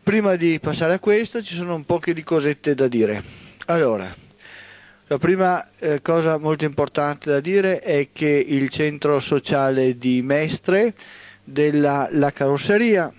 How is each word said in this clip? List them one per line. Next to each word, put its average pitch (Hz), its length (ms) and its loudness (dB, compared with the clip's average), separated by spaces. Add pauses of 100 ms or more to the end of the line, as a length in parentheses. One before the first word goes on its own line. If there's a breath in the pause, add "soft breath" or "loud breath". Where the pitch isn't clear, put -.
Prima 202 360 2
di 165 220 0
passare 160 340 -2
a 185 60 -2
questo 220 440 0
ci 175 100 -14
sono 175 220 -6
un 147 100 -10
po' 170 140 0
che 170 160 -2
di 156 80 -10
cosette 147 500 0
da 135 140 2
dire. 107 340 0 (440 loud breath)
Allora, 117 460 0 (960 loud breath)
la 143 140 -2
prima, 180 440 0 (140)
eh, 151 240 -2
cosa 160 380 0
molto 156 260 -2
importante 147 640 -2
da 143 100 2
dire 185 400 0
è 143 320 0
che 147 360 2
il 139 220 0
centro 147 500 -2
sociale 131 800 0
di 127 240 0
Mestre 156 720 0 (480 loud breath)
della 143 720 2
La 143 180 2
Carrozzeria 180 880 0